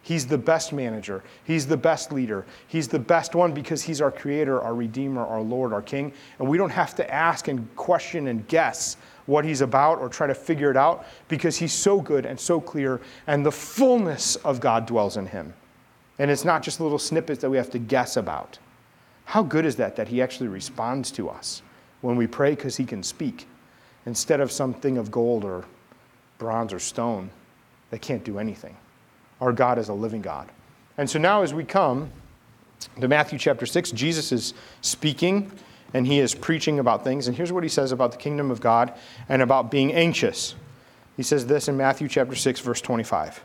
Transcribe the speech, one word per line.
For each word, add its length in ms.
He's 260
the 120
best 340
manager. 520
He's 220
the 100
best 360
leader. 340
He's 180
the 120
best 360
one 180
because 300
he's 180
our 120
creator, 500
our 120
redeemer, 520
our 140
Lord, 320
our 100
king. 300
And 100
we 80
don't 140
have 240
to 180
ask 360
and 260
question 540
and 180
guess 500
what 180
he's 180
about 360
or 100
try 200
to 60
figure 360
it 60
out 280
because 300
he's 160
so 280
good 240
and 140
so 220
clear, 400
and 180
the 60
fullness 880
of 240
God 260
dwells 300
in 100
him. 260
And 100
it's 140
not 180
just 180
little 200
snippets 400
that 100
we 60
have 140
to 100
guess 360
about. 440
How 180
good 220
is 100
that, 220
that 100
he 160
actually 240
responds 640
to 180
us 340
when 120
we 140
pray 260
'cause 220
he 80
can 180
speak 460
instead 360
of 120
something 440
of 140
gold 340
or 200
bronze 340
or 60
stone 520
that 100
can't 220
do 160
anything? 380
Our 120
God 260
is 100
a 40
living 300
God. 260
And 140
so 80
now 240
as 100
we 120
come 460
to 80
Matthew 320
chapter 260
six, 240
Jesus 400
is 240
speaking 680
and 120
he 140
is 140
preaching 440
about 260
things. 240
And 80
here's 160
what 100
he 60
says 240
about 200
the 60
kingdom 320
of 100
God 320
and 140
about 280
being 220
anxious. 600
He 60
says 240
this 220
in 80
Matthew 320
chapter 260
six, 260
verse 200
twenty-five. 640